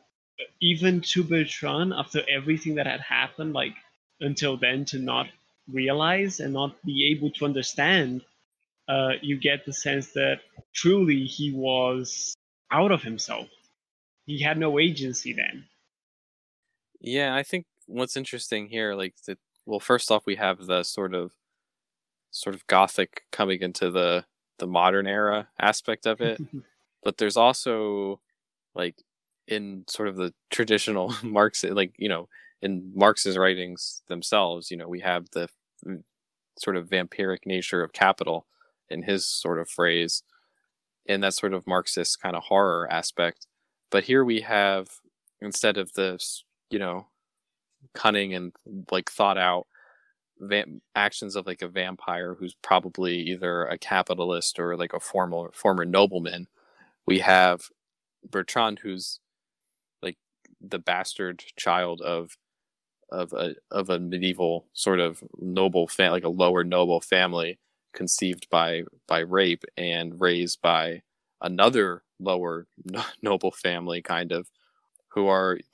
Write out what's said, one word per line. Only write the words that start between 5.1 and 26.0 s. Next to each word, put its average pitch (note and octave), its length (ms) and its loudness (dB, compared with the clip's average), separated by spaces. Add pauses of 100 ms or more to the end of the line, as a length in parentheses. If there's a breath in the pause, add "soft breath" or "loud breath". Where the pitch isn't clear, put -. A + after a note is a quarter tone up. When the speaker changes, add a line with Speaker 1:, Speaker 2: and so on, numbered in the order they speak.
Speaker 1:
realize D#3 720 0
and C#3 140 -6
not C#3 320 -4
be C#3+ 320 0
able C#3+ 140 -2
to - 160 -4
understand, C#3 760 0 (680)
uh, C3+ 240 0 (100)
you C#3+ 160 -2
get C#3+ 260 0
the C#3 80 -8
sense C#3 400 -4
that C3+ 280 0 (340)
truly E3+ 500 4
he D3 260 -4
was B2+ 840 0 (340)
out F#3 220 4
of D#3+ 100 2
himself. A2+ 460 -8 (800)
He D3 140 -6
had D3+ 160 0
no D#3 220 2
agency C3+ 540 0
then. - 320 -6 (1400)
Speaker 2:
Yeah, C3+ 340 0
I C#3 80 0
think - 240 -6 (200)
what's B2 300 -4
interesting A#2 520 -6
here, A2 260 -4
like, F#2+ 200 -6 (120)
the, F#2+ 100 -10 (300)
well, G#2+ 140 -4
first - 320 2
off, G#2+ 120 4
we G2+ 120 -2
have F#2+ 300 -2
the F2+ 180 2
sort F#2 300 -4
of, F2 180 -6 (1000)
sort - 240 -10
of G2 140 -18
gothic F#2+ 540 4 (100)
coming F#2+ 280 0
into F2+ 300 -2
the, F2 340 2 (340)
the F#2 100 -6
modern F#2 400 4
era G#2 400 0 (100)
aspect - 480 0